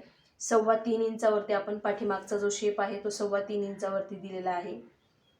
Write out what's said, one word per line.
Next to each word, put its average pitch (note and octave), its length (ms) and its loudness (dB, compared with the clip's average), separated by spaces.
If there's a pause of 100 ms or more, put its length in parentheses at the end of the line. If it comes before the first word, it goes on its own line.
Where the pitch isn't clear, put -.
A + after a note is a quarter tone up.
(400)
सव्वा A3 360 4
तीन A3+ 260 2
इंचावरती G#3+ 500 2
आपण G#3 260 0
पाठीमागचा G3+ 600 -2
जो G3+ 120 2
शेप G#3 300 0
आहे, G3+ 240 -2
तो G#3 60 0
सव्वा G3+ 300 0
तीन G3+ 240 -2
इंचावरती G3 540 -4
दिलेला F#3 320 -4
आहे F3+ 300 -4 (600)